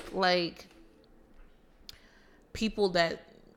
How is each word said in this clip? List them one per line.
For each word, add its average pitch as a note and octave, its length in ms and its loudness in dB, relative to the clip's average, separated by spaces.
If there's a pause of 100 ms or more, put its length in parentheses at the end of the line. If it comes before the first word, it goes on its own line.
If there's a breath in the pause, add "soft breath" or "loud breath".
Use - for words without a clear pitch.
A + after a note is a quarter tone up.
(140)
like, F3+ 540 0 (1900 loud breath)
people G#3 360 0
that, E3+ 340 0 (340)